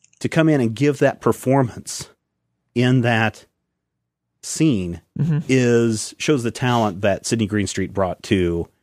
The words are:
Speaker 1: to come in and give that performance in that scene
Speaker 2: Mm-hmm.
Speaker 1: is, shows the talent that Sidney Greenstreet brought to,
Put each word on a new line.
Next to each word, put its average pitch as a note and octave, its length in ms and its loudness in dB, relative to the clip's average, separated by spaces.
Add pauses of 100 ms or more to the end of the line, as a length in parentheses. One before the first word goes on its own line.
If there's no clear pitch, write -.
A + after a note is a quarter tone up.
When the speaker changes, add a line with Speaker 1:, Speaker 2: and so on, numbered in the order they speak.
(200)
Speaker 1:
to - 100 -4
come D#3+ 200 2
in D3+ 120 4
and A#2 120 0
give C3+ 260 0
that C#3 220 0
performance - 880 -2 (640)
in B2 280 2
that A2+ 440 0 (960)
scene F#2 600 -2 (180)
Speaker 2:
Mm-hmm. D3+ 280 0
Speaker 1:
is, A#2+ 680 2
shows D3 260 0
the A#2+ 80 -2
talent A2+ 500 0
that G2 260 0
Sidney A2+ 180 0
Greenstreet F#2+ 480 -4
brought F#2+ 300 -4
to, E2+ 440 0 (160)